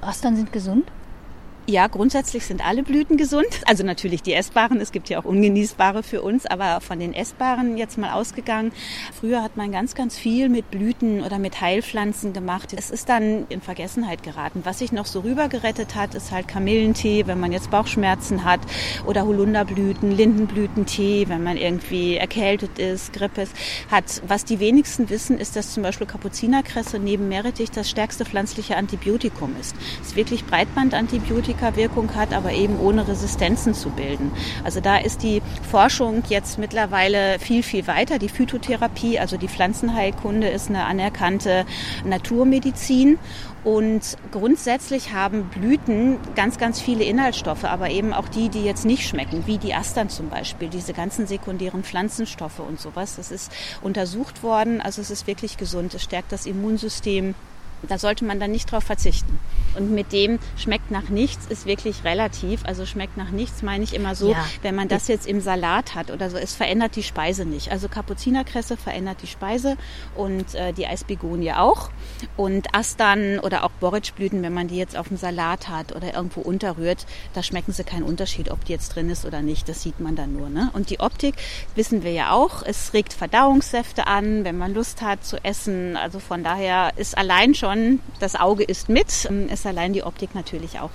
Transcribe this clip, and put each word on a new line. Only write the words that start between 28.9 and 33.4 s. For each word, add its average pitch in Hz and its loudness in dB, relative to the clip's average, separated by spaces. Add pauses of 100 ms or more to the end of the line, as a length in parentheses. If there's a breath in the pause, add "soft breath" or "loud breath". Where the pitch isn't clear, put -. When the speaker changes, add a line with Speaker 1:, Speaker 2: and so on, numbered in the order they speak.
Speaker 2:
ist. - -8 (280 loud breath)
Es - -10
wirklich 220 0
Breitbandantibiotika-Wirkung 233 2 (600)
hat, 214 0
aber 190 0
eben 196 2
ohne 202 4
Resistenzen 196 2